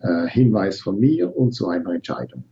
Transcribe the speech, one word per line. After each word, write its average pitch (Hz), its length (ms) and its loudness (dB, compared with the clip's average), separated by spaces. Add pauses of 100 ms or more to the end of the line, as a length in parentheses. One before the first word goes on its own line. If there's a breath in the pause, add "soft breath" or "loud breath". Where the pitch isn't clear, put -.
äh, - 260 0
Hinweis 107 540 2
von 101 180 -4
mir 156 340 2
und 123 200 0
zu 92 160 -4
einer 85 220 -4
Entscheidung. 64 600 -8